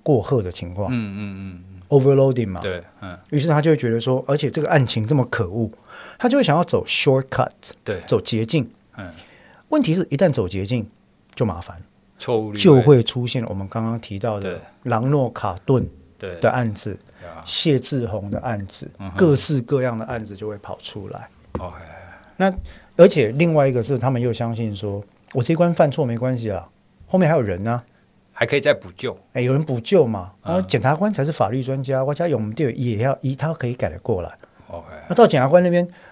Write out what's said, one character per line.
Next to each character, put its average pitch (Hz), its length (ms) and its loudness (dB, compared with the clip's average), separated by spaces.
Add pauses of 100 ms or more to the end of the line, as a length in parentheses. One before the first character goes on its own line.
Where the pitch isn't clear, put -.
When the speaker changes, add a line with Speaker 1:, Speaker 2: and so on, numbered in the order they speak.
Speaker 1:
过 139 180 4
荷 117 220 0
的 90 100 -6
情 87 220 -10
况。 98 180 -4
Speaker 2:
嗯， - 40 -2
嗯， 101 220 -4
嗯， 95 520 -10
嗯。 92 200 -20
Speaker 1:
overloading 135 580 4
嘛。 92 140 -6
Speaker 2:
对， 92 200 -6 (200)
嗯。 92 140 -12 (140)
Speaker 1:
于 147 100 0
是 139 80 0
他 151 140 2
就 160 80 2
会 156 80 4
觉 117 140 -2
得 117 100 0
说， 131 260 0
而 139 80 0
且 151 140 -2
这 135 120 -4
个 147 60 -2
案 147 180 4
情 113 200 -2
这 117 80 0
么 135 120 2
可 - 220 -4
恶， 104 220 -4 (480)
他 - 100 -2
就 247 100 4
会 269 60 4
想 151 140 4
要 175 60 2
走 107 220 0
shortcut， - 680 0 (320)
Speaker 2:
对。 95 240 -6
Speaker 1:
走 110 120 2
捷 110 240 -2
径。 123 240 -2 (300)
Speaker 2:
嗯。 98 100 -14 (640)
Speaker 1:
问 311 100 2
题 160 140 2
是 185 160 0
一 139 60 -2
旦 185 140 2
走 104 200 -2
捷 95 160 -4
径 110 240 -4 (460)
就 131 100 0
麻 90 160 -4
烦， - 160 -18 (400)
Speaker 2:
错 120 220 -2
误 107 120 -6
率 104 60 -8
会 - 20 -6
Speaker 1:
就 143 220 10
会 127 220 8
出 123 240 -4
现 120 180 -4
我 - 80 -10
们 95 160 -6
刚 113 140 -4
刚 113 160 -4
提 101 180 -10
到 104 220 -4
的 95 160 -6
Speaker 2:
对。 82 40 -12 (260)
Speaker 1:
朗 117 220 0
诺 139 220 2
卡 104 340 -6
顿 127 240 2 (300)
Speaker 2:
对。 92 220 -12
Speaker 1:
的 117 100 2
案 120 240 -2
子， 98 240 -10 (240)
Speaker 2:
对 87 80 -16
啊。 82 160 -18
Speaker 1:
谢 143 320 0
志 123 300 -4
宏 101 240 -6
的 107 80 -4
案 107 260 -6
子， - 320 -16
Speaker 2:
嗯 98 140 -12
哼。 82 40 -16
Speaker 1:
各 160 200 4
式 135 260 0
各 127 220 -2
样 123 120 -2
的 110 100 -6
案 117 200 -8
子 101 100 -14
就 104 140 -8
会 104 80 -10
跑 98 240 -14
出 - 280 -14
来。 - 200 -14 (300)
Speaker 2:
OK。 87 160 -12 (640)
Speaker 1:
那 190 140 2 (440)
而 175 120 10
且 147 260 4
另 165 200 2
外 143 140 4
一 135 40 2
个 123 120 0
是， 123 160 -2
他 120 100 0
们 127 100 0
又 120 140 -2
相 117 220 -4
信 110 200 -4
说， 101 280 -8 (300)
我 131 80 0
这 165 120 0
一 - 20 4
关 170 180 2
犯 160 160 4
错 139 160 0
没 117 100 -2
关 127 220 -2
系 113 120 -4
啦， 90 140 -4 (440)
后 190 100 0
面 185 100 4
还 156 80 4
有 151 60 4
人 98 260 -2
啊。 120 160 -2 (520)
Speaker 2:
还 120 100 0
可 131 100 -2
以 143 60 2
再 147 100 2
补 - 240 -4
救。 120 200 -6 (180)
Speaker 1:
哎， 127 80 -2
有 123 120 2
人 143 100 2
补 131 160 -2
救 165 260 4
嘛。 95 260 -6 (120)
Speaker 2:
嗯。 - 80 -6
Speaker 1:
然 - 20 0
后 185 140 0
检 135 120 0
察 131 160 2
官 202 160 -2
才 151 140 -2
是 120 60 -2
法 107 180 0
律 131 140 -2
专 135 180 -4
家， 131 220 -2
我 143 100 -2
家 170 140 -2
永 110 260 -2
定 135 220 0
也 120 220 -2
要 131 240 0
依 135 140 -4
他 151 180 -4
可 131 140 -6
以 120 60 -4
改 107 160 -4
得 82 100 -10
过 98 220 -2
来。 82 100 -10 (360)
Speaker 2:
OK。 85 180 -14 (240)
Speaker 1:
那 175 60 -2
到 233 100 8
检 151 160 4
察 131 60 4
官 175 160 6
那 175 80 2
边， 175 160 2 (240)